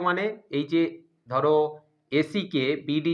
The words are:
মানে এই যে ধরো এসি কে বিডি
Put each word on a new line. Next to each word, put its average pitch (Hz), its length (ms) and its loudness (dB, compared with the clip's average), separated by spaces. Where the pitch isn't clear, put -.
মানে 180 160 0
এই 147 160 -2
যে 165 80 4
ধরো 139 240 2
এসি 156 300 0
কে 135 120 0
বিডি 151 260 0